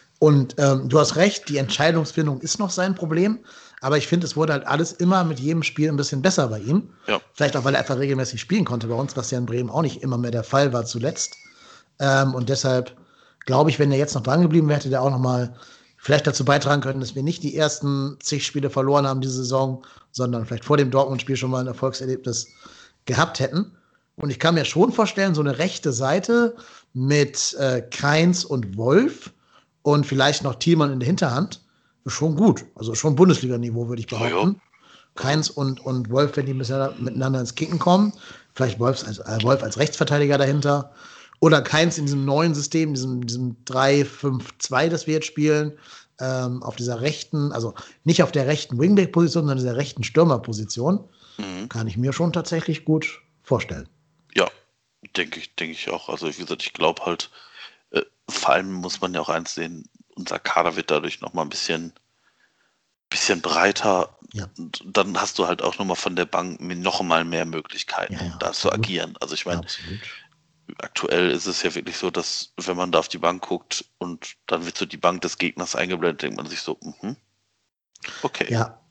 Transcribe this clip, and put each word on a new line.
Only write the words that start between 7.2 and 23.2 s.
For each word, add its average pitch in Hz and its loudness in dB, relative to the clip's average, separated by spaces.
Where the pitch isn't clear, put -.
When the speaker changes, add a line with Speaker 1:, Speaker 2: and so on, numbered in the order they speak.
Speaker 1:
Vielleicht 143 2
auch, 131 0
weil 139 2
er 127 2
einfach 127 -2
regelmäßig 131 -2
spielen - 2
konnte 117 -2
bei 117 -2
uns, 139 -4
was 117 -6
ja 127 -2
in 123 -2
Bremen 120 -2
auch 147 0
nicht - -4
immer 127 -2
mehr 120 -2
der 117 -2
Fall 139 2
war 117 -2
zuletzt. - -6
Ähm, 135 4
und 123 -2
deshalb 127 0
glaube 139 6
ich, 127 2
wenn 143 4
er 135 2
jetzt 143 0
noch 123 -2
dran 135 4
geblieben 160 6
wäre, 147 2
hätte 135 -4
der 131 0
auch 139 4
noch 127 0
mal 123 0
vielleicht - 2
dazu 139 0
beitragen 143 4
können, 135 -4
dass 123 -8
wir 139 -4
nicht 170 -4
die 143 -4
ersten 143 -2
zig - -4
Spiele 139 -4
verloren 139 2
haben 131 -2
diese 131 -2
Saison, 131 -2
sondern 120 -2
vielleicht 117 -8
vor 147 4
dem 143 4
Dortmund-Spiel 135 0
schon 127 -2
mal 127 -2
ein 131 -4
Erfolgserlebnis 127 -4
gehabt 143 0